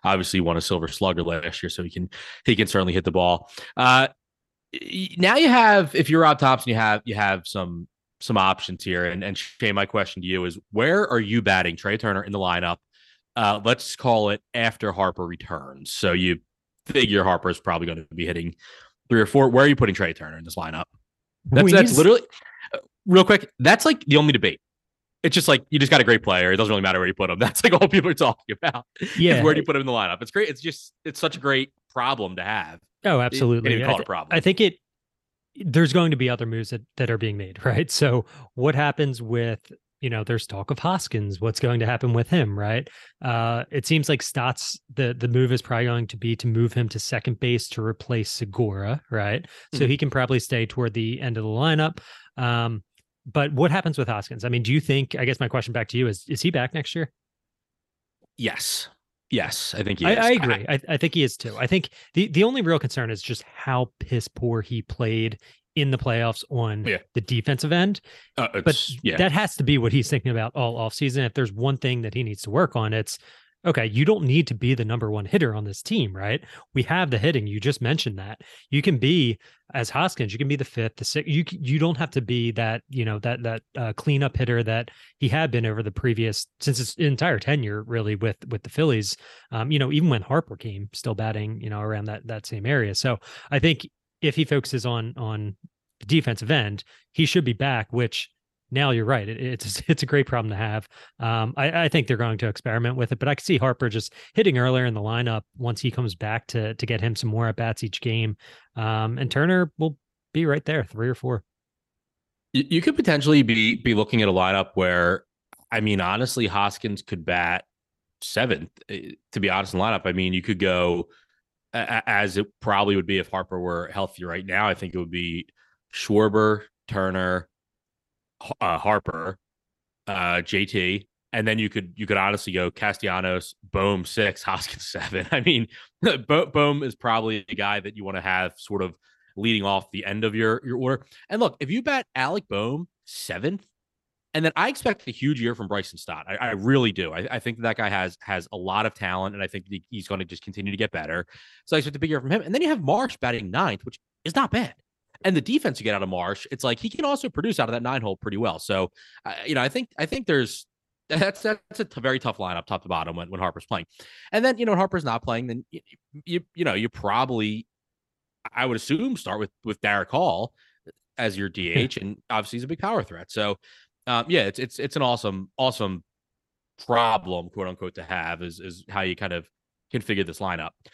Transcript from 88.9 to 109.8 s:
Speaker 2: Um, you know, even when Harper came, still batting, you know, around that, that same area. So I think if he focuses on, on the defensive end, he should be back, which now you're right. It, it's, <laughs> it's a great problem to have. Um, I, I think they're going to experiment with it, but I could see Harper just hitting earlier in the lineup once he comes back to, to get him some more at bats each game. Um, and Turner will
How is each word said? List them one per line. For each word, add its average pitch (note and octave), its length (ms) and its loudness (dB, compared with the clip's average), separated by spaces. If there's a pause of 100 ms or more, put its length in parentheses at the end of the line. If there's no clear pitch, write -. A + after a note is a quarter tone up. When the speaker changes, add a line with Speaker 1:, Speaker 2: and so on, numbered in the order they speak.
Speaker 2:
Um, A#2 200 -4
you D3 80 2
know, C3+ 140 0
even D#3 160 4
when A2+ 140 2
Harper C#3 340 -2
came, G2+ 340 -10
still A2+ 240 -6
batting, A2 460 -6
you A2 80 -8
know, G#2 100 -8
around G#2+ 260 -6
that, G#2+ 220 -10
that A2 180 -10
same G#2 200 -8
area. A#2+ 280 2
So A#2+ 240 -2 (320)
I C#3+ 100 2
think D#3+ 280 0 (340)
if D3+ 140 0
he D#3+ 80 2
focuses C3 420 -2
on, A#2 300 -4
on G#2+ 400 -6 (460)
the - 40 -18
defensive A#2 460 0
end, G#2 320 0 (300)
he D#3+ 120 2
should D3+ 200 2
be B2 80 0
back, B2 400 -2
which A#2+ 360 -2 (420)
now C3+ 180 2
you're A2+ 160 2
right. A2 240 0
It, A2+ 100 -10
it's, B2+ 460 -8
<laughs> - 20 -8
it's D#3 140 4
a C3+ 60 -2
great C#3 180 2
problem A2+ 240 -2
to G#2 60 -4
have. G#2+ 320 -4 (320)
Um, A2+ 360 0
I, D#3+ 280 2
I D#3 60 2
think C#3+ 180 2
they're A#2+ 100 2
going A2+ 220 0
to A#2+ 80 -2
experiment A#2 480 -2
with B2 160 -2
it, B2 80 -4
but C3 80 0
I C#3+ 80 2
could - 100 -14
see E3+ 120 2
Harper B2+ 320 0
just A2 240 -6 (200)
hitting F#3+ 240 4
earlier B2+ 280 2
in A#2 80 0
the G#2+ 80 -4
lineup A2+ 400 -2 (160)
once A#2+ 240 -4
he B2 100 -2
comes A2 240 -4
back G#2+ 320 -6
to, A2 260 -4
to - 120 -6
get A2+ 160 -2
him A2+ 140 -2
some A#2 140 -4
more A2+ 180 0
at A2 100 -2
bats A2+ 260 -4
each G#2+ 180 -8
game. A2 340 -2 (400)
Um, A2 420 -2
and C3 120 -4
Turner F3 480 2
will D#3 200 -2 (360)